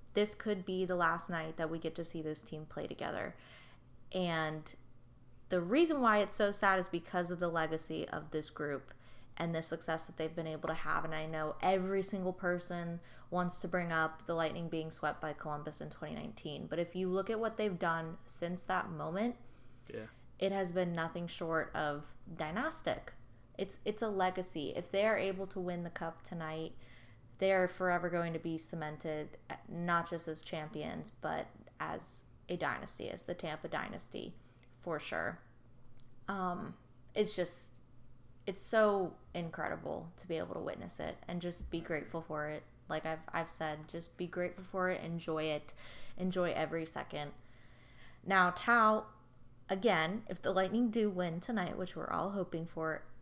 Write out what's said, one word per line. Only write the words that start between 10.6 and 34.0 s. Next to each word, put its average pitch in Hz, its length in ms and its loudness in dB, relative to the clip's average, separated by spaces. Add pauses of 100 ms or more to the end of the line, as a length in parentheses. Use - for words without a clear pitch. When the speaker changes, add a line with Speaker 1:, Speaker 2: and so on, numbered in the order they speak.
Speaker 1:
to 160 80 0
have. 160 300 2
And 160 100 0
I 156 100 0
know 156 360 -2
every 190 420 4
single 185 300 0
person 175 680 -2 (320)
wants 175 300 2
to 185 60 -2
bring 170 240 0
up 160 360 2
the 170 80 2
Lightning 165 320 2
being 160 240 -2
swept 151 300 -2
by 151 120 -2
Columbus 151 480 -6
in 151 80 -6
twenty 151 240 -8
nineteen. 151 560 -6
But 160 80 -2
if 170 180 0
you 185 140 2
look 190 220 2
at 220 80 0
what 220 180 0
they've 202 220 0
done 165 460 0
since 175 380 -4
that 180 280 0
moment, 170 460 -2 (540)
Speaker 2:
Yeah. 110 100 -6 (360)
Speaker 1:
it 196 140 4
has 190 200 2
been 175 220 2
nothing 170 340 -2
short 165 480 0
of 147 300 0 (300)
dynastic. 180 800 -2 (440)
It's, 196 280 -4
it's 208 160 0
a 226 80 2
legacy. 185 640 0
If - 160 -4
they 196 140 4
are 220 120 6
able 190 300 0
to 185 120 -6
win 175 240 -2
the 175 60 -4
cup 165 320 -6
tonight, 160 520 -6 (640)
they 190 140 6
are 185 140 6
forever 180 420 2
going 170 240 2
to 160 60 -2
be 165 180 -2
cemented, 156 720 -4 (380)
not 170 420 2
just 165 180 -2
as 156 140 -4
champions, 156 680 -6 (120)
but 156 260 -2 (320)
as - 460 -6 (240)
a 180 60 0
dynasty, - 540 -4
as - 140 -6
the 175 100 -4
Tampa 165 340 -6
dynasty, - 680 -6 (460)